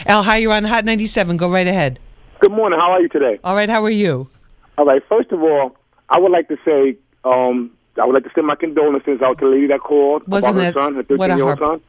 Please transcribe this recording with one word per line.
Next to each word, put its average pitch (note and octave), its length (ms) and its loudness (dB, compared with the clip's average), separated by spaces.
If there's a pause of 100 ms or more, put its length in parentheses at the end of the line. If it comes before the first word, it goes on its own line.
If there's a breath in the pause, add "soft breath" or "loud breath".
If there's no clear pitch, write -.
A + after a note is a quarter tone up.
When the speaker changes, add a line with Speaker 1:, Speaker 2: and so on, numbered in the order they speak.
Speaker 1:
Al, G#3 180 2
hi, G#3+ 140 0
you're A3+ 160 0
on G#3+ 120 0
Hot A3 200 -2
ninety-seven. G#3 540 -2
Go F3 100 0
right F3+ 180 0
ahead. E3+ 320 -2 (420)
Speaker 2:
Good G3+ 120 4
morning. G#3 260 0
How F3 140 2
are F#3 80 2
you F3 80 2
today? C3 340 -2
Speaker 1:
All F3+ 120 -2
right, G#3 160 0
how A3 120 0
are G#3+ 80 0
you? E3+ 380 -2 (480)
Speaker 2:
All D3 80 2
right, C#3 240 4
first A3+ 240 -2
of E3+ 100 -4
all, C#3+ 320 0 (360)
I D3 80 4
would F#3 140 4
like E3+ 160 0
to D3+ 180 -6
say, C3+ 320 0 (260)
um, B2+ 460 0 (260)
I A2 80 -2
would B2 80 0
like C3 120 0
to - 100 -18
send D#3+ 120 0
my D3 100 -2
condolences D3 680 -2
out B2+ 160 0
to C#3 80 0
the C3+ 60 4
lady C#3 160 2
that C3+ 120 0
called D3 480 0
Speaker 1:
Wasn't G3 220 0
Speaker 2:
about F#3+ 100 0
her F3 100 0
Speaker 1:
that, E3 40 -4
Speaker 2:
son, C#3+ 220 -2
her B2+ 60 -4 (140)
Speaker 1:
what F#3 140 0
a C#3 40 0
Speaker 2:
thirteen-year-old C#3 260 0
Speaker 1:
heart-, D#3 200 -2
Speaker 2:
son. - 80 -20